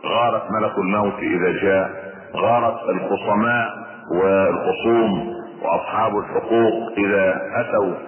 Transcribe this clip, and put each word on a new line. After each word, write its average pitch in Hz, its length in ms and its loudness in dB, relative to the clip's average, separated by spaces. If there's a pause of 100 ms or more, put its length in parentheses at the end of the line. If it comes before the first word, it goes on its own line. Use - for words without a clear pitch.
غارة 110 460 0
ملك 107 280 0
الموت 101 400 0
إذا 90 340 0
جاء، - 640 0 (220)
غارة 117 540 2
الخصماء 110 800 0 (460)
والخصوم 98 1200 2 (280)
وأصحاب 104 560 -2
الحقوق 113 800 0
إذا 98 560 2
أتوا 104 400 0 (140)